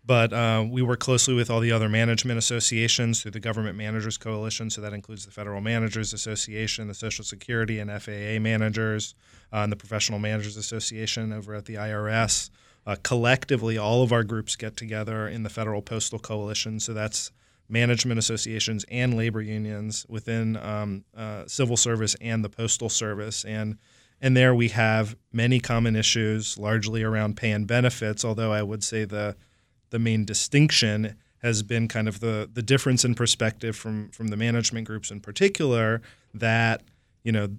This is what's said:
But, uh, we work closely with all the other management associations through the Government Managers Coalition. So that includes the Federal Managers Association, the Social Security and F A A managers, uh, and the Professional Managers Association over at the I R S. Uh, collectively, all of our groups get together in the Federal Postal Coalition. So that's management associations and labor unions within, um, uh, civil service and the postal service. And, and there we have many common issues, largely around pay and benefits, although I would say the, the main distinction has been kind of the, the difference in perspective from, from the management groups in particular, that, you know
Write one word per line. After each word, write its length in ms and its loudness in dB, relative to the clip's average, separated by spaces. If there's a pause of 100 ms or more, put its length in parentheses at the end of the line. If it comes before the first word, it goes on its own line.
But, 280 6
uh, 340 2
we 140 0
work 200 2
closely 340 4
with 160 2
all 100 2
the 100 2
other 180 2
management 500 2
associations 840 0
through 120 -10
the 80 -8
Government 360 -4
Managers 400 -4
Coalition. 540 -6
So 100 -8
that 140 -10
includes 320 -14
the 40 -20
Federal 300 -8
Managers 540 0
Association, 760 -4
the 60 -10
Social 300 -8
Security 540 -2
and 120 -6
F 180 -10
A 280 -4
A 40 0
managers, 760 0 (380)
uh, 60 -2
and 120 0
the 60 -2
Professional 420 -4
Managers 380 -4
Association 760 -6
over 220 -10
at 120 -10
the 100 -10
I 160 -4
R 160 -2
S. 420 2 (360)
Uh, 160 -2
collectively, 720 2
all 260 4
of 80 4
our 140 4
groups 320 -4
get 220 -8
together 500 -6
in 140 -6
the 80 -4
Federal 320 -4
Postal 360 -4
Coalition. 600 -4
So 140 -4
that's 360 -4 (380)
management 500 2
associations 720 -2
and 240 0
labor 280 0
unions 680 -6
within, 480 -2
um, 480 -6 (100)
uh, 320 -10
civil 300 2
service 420 2
and 240 0
the 60 -2
postal 400 -2
service. 560 -4
And, 320 -4 (460)
and 120 6
there 200 8
we 140 4
have 500 2 (160)
many 260 4
common 340 2
issues, 640 0
largely 460 0
around 340 0
pay 140 0
and 160 0
benefits, 580 0
although 280 0
I 100 0
would 200 -4
say 220 -2
the, 320 -4 (540)
the 80 -2
main 260 2
distinction 920 4 (260)
has 200 2
been 260 0
kind 200 0
of 120 -6
the, 300 -2
the 120 -6
difference 420 4
in 100 2
perspective 640 0
from, 360 -6
from 160 -6
the 80 -2
management 500 0
groups 240 -8
in 100 -12
particular, 800 2 (320)
that, 500 4 (400)
you 100 0
know 160 2 (100)